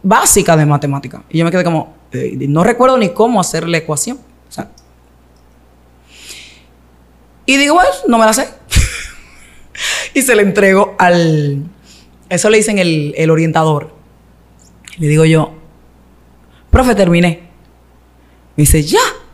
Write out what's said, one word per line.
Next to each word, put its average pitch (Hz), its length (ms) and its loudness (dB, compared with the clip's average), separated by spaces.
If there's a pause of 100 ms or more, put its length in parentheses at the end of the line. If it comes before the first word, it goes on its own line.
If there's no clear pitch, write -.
básica 196 540 2
de 151 100 2
matemática. 143 640 -4
Y 160 80 -2
yo 165 80 2
me 170 40 -2
quedé 180 140 -2
como, 165 300 -4 (180)
eh, 127 220 -6 (140)
no 151 160 2
recuerdo 247 340 2
ni 196 120 -2
cómo 226 300 0
hacer 165 280 -6
la 170 100 -2
ecuación. 160 400 -8 (300)
O - 40 -20
sea. - 160 -14 (2750)
Y 262 100 2
digo, 285 180 2
"Bueno, 359 160 4 (180)
no 233 100 2
me 226 80 4
la 220 60 2
sé." 269 200 -4
<laughs> - 60 -20 (1600)
Y 269 80 0
se 220 140 2
la 214 60 2
entrego 196 560 2
al, 156 680 0 (640)
eso 180 200 -2
le 220 100 4
dicen 214 200 -2
el, 160 380 -2
el 160 140 0
orientador. 160 640 0 (1040)
Le 156 100 -2
digo 156 160 4
yo, 160 280 2 (1160)
"Profe, 247 240 2
terminé." 175 460 2 (1160)
Me 151 60 2
dice, 151 220 4
"¿Ya? 359 160 0 (340)